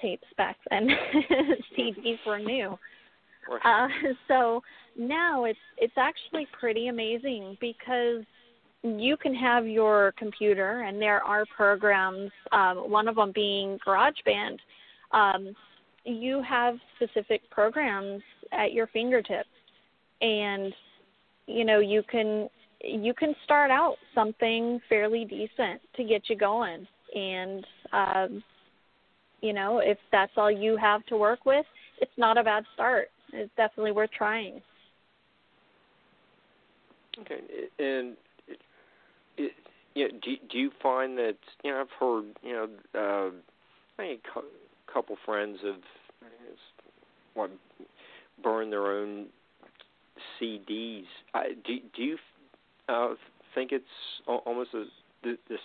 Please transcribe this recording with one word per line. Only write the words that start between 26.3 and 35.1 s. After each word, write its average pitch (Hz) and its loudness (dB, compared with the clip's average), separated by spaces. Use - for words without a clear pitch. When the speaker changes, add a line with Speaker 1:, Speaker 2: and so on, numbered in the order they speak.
Speaker 1:
going. 202 -2
And, 190 -6
um, 190 0
you 214 -2
know, 202 0
if 208 2
that's 202 4
all 208 4
you 214 2
have 214 2
to 233 -2
work 214 2
with, 277 4
it's - 0
not 226 4
a 233 6
bad 214 0
start. 233 0
It's 214 -8
definitely 214 0
worth 214 0
trying. 214 -4